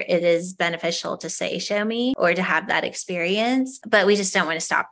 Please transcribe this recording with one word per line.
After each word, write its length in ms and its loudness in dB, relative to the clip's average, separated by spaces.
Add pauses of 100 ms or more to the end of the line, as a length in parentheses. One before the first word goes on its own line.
it 160 2
is 300 2
beneficial 640 -4
to 120 -10
say, 300 -4
"Show 240 -2
me," 340 -2
or 160 4
to 80 0
have 280 0
that 160 0
experience, 1000 -2
but 220 4
we 80 6
just 180 0
don't 140 2
wanna 140 -4
stop 300 -2